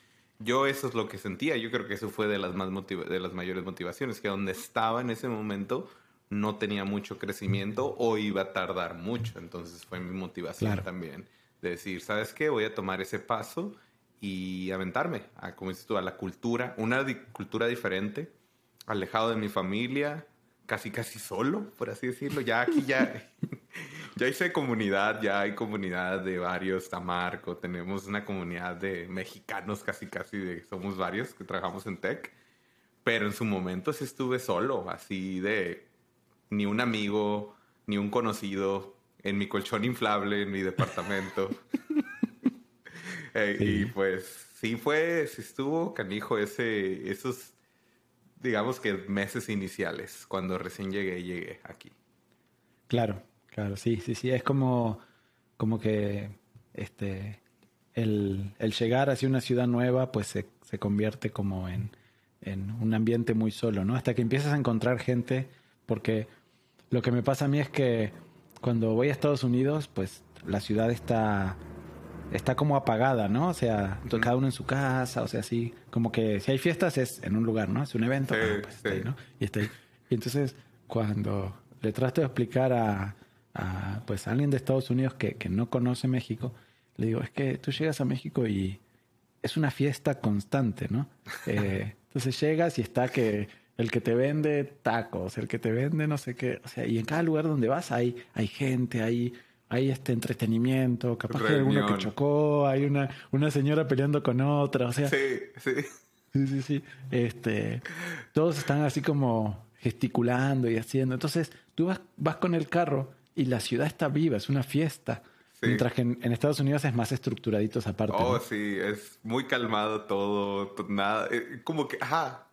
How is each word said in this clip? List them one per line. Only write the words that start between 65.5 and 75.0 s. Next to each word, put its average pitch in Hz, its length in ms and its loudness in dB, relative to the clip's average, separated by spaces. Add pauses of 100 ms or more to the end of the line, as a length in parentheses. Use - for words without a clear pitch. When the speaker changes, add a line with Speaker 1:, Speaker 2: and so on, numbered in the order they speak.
Speaker 2:
porque... 110 420 0 (600)
Lo 120 140 2
que 123 80 4
me 120 100 4
pasa 135 240 2
a - 20 4
mí 143 120 4
es 139 100 0
que 117 420 2 (480)
cuando 113 360 2
voy 127 140 4
a - 20 2
Estados 139 320 2
Unidos, 135 440 2
pues, - 360 -6 (240)
la 101 140 2
ciudad 110 280 2
está, 107 680 2 (720)
está - 240 2
como 143 200 4
apagada, 120 540 4
¿no? 139 200 4
O 170 40 0
sea, 104 460 2 (100)
to-, 120 80 2
Speaker 1:
Ujú. 110 60 2
Speaker 2:
cada 123 120 4
uno 131 120 4
en 127 40 2
su - 140 -8
casa, 131 560 0